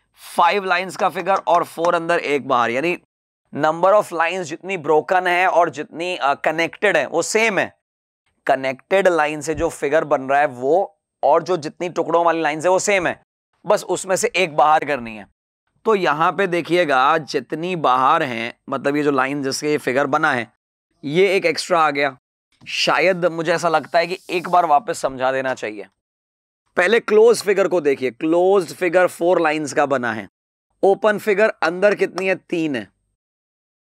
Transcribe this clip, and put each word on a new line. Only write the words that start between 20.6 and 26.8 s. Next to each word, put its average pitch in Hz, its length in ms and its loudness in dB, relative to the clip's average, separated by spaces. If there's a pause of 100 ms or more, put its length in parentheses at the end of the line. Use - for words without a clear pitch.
ये 180 300 2
एक 190 100 0
एक्स्ट्रा 165 360 0
आ 151 100 2
गया। 139 260 -2 (500)
शायद 170 580 0
मुझे 165 280 -2
ऐसा 165 160 0
लगता 156 300 0
है 170 80 0
कि 180 100 -8 (120)
एक 175 200 -4
बार 175 160 4
वापस 147 340 0
समझा 131 320 -2
देना 131 220 -2
चाहिए। 107 320 -10 (880)
पहले 202 240 2